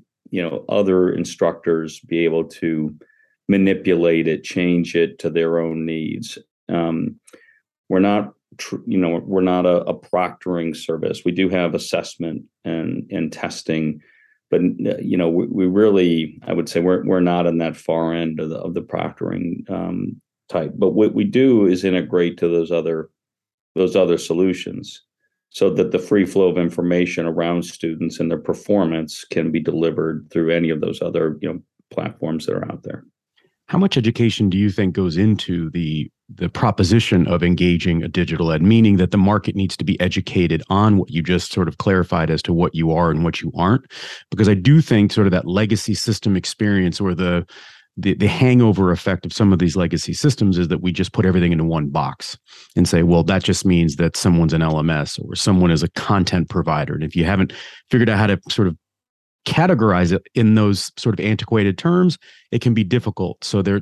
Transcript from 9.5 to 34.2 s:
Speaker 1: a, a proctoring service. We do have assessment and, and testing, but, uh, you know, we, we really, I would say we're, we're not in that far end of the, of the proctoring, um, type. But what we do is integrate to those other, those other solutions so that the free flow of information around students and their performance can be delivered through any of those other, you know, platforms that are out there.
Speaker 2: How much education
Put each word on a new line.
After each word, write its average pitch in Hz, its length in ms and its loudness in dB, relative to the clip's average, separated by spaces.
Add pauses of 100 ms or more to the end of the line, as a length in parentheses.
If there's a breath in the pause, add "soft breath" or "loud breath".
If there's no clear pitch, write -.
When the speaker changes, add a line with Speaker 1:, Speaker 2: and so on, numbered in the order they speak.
Speaker 1:
a, 87 160 2
a 90 100 -4
proctoring 87 800 -4
service. - 480 -6
We 90 80 0
do 90 180 0
have 87 260 -2
assessment - 680 -6 (200)
and, 82 480 -6
and 82 200 -4
testing, 80 720 -6 (480 soft breath)
but, 87 120 2
uh, - 380 -2
you 92 180 -2
know, 85 120 0
we, 87 160 0
we 92 220 -2
really, 90 800 2
I 87 60 -4
would 85 140 -2
say - 120 -2
we're, 90 260 0
we're 95 140 0
not 87 260 2
in 85 140 0
that 78 180 -4
far 82 360 -2
end 82 260 -4
of 78 100 -6
the, 80 80 -8
of 85 160 -8
the - 80 -6
proctoring, 87 880 -6
um, 90 500 -6 (300)
type. 78 260 -4
But 95 160 2
what 107 220 2
we 107 120 0
do 113 420 4
is 92 160 2
integrate 90 560 0
to 87 80 0
those 85 240 0
other, 80 380 -2 (640)
those 92 200 2
other 87 220 4
solutions - 840 -4 (460)
so - 220 2
that - 200 0
the - 80 0
free 101 260 2
flow 92 220 2
of 87 100 0
information 87 680 -2
around 85 360 -2
students 82 560 -8
and 82 120 -2
their 78 80 -4
performance 82 840 -2
can 80 260 -4
be 80 80 -2
delivered 80 720 -4
through 82 200 0
any 85 180 0
of 76 120 -2
those 82 200 -2
other, 80 400 -2
you 82 100 -4
know, 85 80 -10 (320)
platforms 80 540 -6
that - 100 -4
are - 160 -8
out - 120 -14
there. - 200 -12 (640)
Speaker 2:
How 175 120 0
much 190 180 2
education 113 520 2